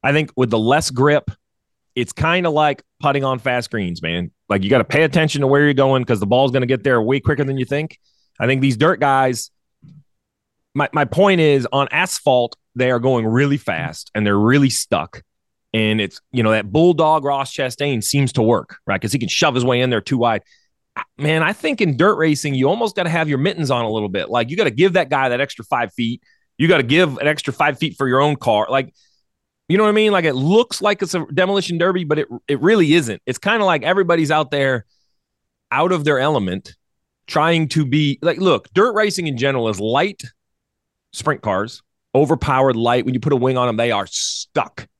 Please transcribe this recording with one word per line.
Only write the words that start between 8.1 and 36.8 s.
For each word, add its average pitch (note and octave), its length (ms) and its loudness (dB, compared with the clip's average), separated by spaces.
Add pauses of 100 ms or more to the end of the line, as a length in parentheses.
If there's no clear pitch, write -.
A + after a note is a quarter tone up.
I - 80 -2
think C3 160 0
these C3+ 140 2
dirt D3+ 240 2
guys, C3+ 500 0 (1200)
my, C#3 180 -2
my D3 140 2
point F#3 340 4
is, C#3+ 320 4
on C#3 180 0
asphalt, C3+ 680 0 (180)
they B2+ 160 0
are B2 80 0
going A#2+ 260 0
really C#3 300 2
fast E2 580 -6
and G#2+ 140 0
they're G2+ 100 2
really B2+ 320 4
stuck. - 540 -4 (500)
And A2 280 0
it's, - 180 -6 (140)
you A#2+ 100 0
know, A2 80 2
that G#2 180 -2
bulldog D#3 540 2
Ross C#3 300 -4
Chastain C3 500 -4
seems C#3 300 0
to B2+ 80 0
work, A2 440 0
right? G2 160 -4
'Cause A2 120 -6
he C#3 60 -2
can A2+ 100 -4
shove D3 260 0
his B2 80 0
way B2 160 0
in B2+ 100 0
there A2+ 120 -2
too - 160 -4
wide. A2+ 260 0 (760)
Man, D#3+ 260 0
I F3+ 100 -2
think D4 260 -6
in D#3+ 160 0
dirt F3+ 220 2
racing, D3+ 380 0
you C3 120 2
almost G#3+ 280 -2
gotta F3 140 -4
have D#3+ 200 -2
your C#3+ 80 0
mittens D3+ 340 -2
on A#2+ 140 0
a G#2+ 40 -4
little G#2+ 200 -2
bit. F#2 200 -4
Like, A#2+ 200 -2
you E3+ 80 -8
gotta G3 120 2
give E3 240 2
that E3+ 160 0
guy C3+ 200 0
that B2 100 -2
extra C3+ 240 -6
five A#2+ 300 -4
feet. A#2 280 -4 (360)
You D3+ 100 2
gotta D#3+ 160 4
give D3 360 2
an C#3+ 80 -2
extra D3 260 -4
five D3 260 -2
feet - 180 -4
for C3+ 120 -2
your B2+ 100 2
own D3 160 2
car. G#2+ 340 0
Like, C3+ 240 -2 (760)
you F3+ 80 2
know G#3+ 80 4
what G#3 40 2
I G#3 40 0
mean? G#3+ 180 2
Like, F3+ 140 0
it C#3+ 100 0
looks F#3 460 0
like G#3 200 0
it's F#3 140 -6
a E3 180 -2
demolition F#3 440 -2
derby, F3+ 260 0
but D3+ 160 -2
it, - 80 -4 (220)
it C#3 120 -2
really E3+ 320 4
isn't. A#2+ 320 0
It's B2+ 140 -6
kinda G#3+ 240 0
like E3+ 180 2
everybody's E3+ 480 0
out D3+ 220 0
there C3+ 340 -2 (880)
out E3 220 2
of D#3 100 -2
their C#3+ 160 2
element, G#2+ 560 -2 (520)